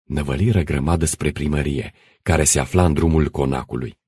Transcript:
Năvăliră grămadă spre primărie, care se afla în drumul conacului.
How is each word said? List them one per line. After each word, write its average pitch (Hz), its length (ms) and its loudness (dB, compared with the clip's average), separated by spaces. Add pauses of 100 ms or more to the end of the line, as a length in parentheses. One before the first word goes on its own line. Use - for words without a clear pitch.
Năvăliră 76 580 0
grămadă 76 440 0
spre 76 260 -2
primărie, 73 640 -2 (280)
care 78 220 2
se - 160 2
afla 90 260 2
în 82 80 4
drumul 78 360 2
conacului. 64 680 -4 (100)